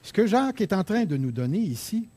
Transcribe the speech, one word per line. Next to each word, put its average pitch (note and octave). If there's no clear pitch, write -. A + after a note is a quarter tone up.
Ce -
que G#3+
Jacques B3+
est F#3+
en F#3+
train A3+
de D3
nous C3
donner B2+
ici A3